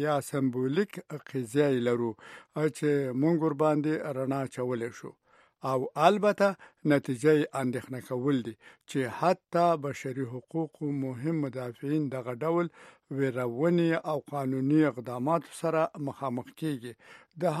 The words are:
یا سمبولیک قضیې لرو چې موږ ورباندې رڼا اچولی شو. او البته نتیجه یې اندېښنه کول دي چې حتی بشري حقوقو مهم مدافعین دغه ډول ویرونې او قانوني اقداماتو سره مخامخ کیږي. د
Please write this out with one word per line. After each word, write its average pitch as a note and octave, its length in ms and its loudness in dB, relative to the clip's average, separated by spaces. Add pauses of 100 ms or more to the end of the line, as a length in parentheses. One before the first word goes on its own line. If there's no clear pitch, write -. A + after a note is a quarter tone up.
یا D3+ 100 2 (140)
سمبولیک C3+ 720 0
قضیې C3+ 880 0
لرو A#2+ 260 2 (640)
چې D3+ 140 0 (320)
موږ E3+ 200 4
ورباندې D3+ 520 2 (240)
رڼا C3+ 280 -2
اچولی B2 520 -4
شو. - 140 -16 (580)
او C3 100 0 (260)
البته G3+ 420 4 (420)
نتیجه C#3 440 4
یې D3 120 4 (140)
اندېښنه B2+ 480 -4
کول C3 380 0
دي A2+ 80 -8 (340)
چې C#3 120 -2 (180)
حتی F3 480 2 (180)
بشري C3+ 460 -6
حقوقو D3+ 560 -6 (160)
مهم C3 420 -4
مدافعین C3 720 -4
دغه B2 200 -6
ډول E3 320 0 (520)
ویرونې C3+ 720 2 (200)
او D3+ 80 -2 (140)
قانوني C3+ 520 2
اقداماتو B2+ 760 -2
سره D#3+ 220 2 (260)
مخامخ B2 400 -6 (120)
کیږي. B2 320 -6 (500)
د - 20 0 (160)